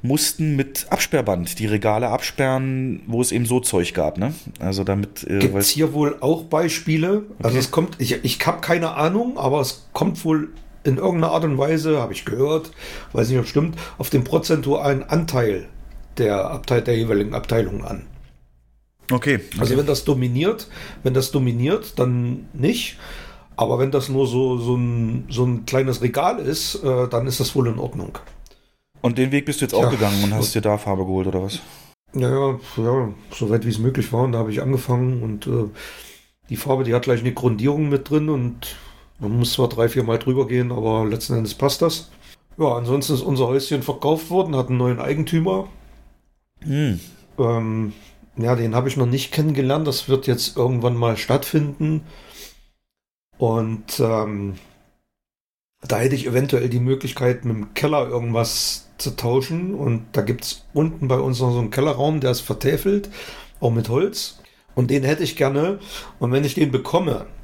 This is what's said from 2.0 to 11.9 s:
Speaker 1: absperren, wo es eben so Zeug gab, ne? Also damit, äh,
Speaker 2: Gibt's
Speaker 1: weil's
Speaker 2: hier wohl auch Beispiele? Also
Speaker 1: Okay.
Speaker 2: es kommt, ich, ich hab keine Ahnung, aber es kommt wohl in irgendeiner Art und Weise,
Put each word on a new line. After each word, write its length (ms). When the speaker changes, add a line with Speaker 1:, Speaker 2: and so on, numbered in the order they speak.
Speaker 1:
absperren, 960
wo 160
es 100
eben 140
so 140
Zeug 340
gab, 240
ne? 160
Also 240
damit, 400
äh, 140
Speaker 2:
Gibt's 160
Speaker 1:
weil's 160
Speaker 2:
hier 240
wohl 260
auch 240
Beispiele? 760
Also 120
Speaker 1:
Okay. 80
Speaker 2:
es 120
kommt, 280
ich, 260
ich 220
hab 140
keine 340
Ahnung, 440
aber 220
es 340
kommt 300
wohl 260
in 140
irgendeiner 340
Art 120
und 120
Weise, 440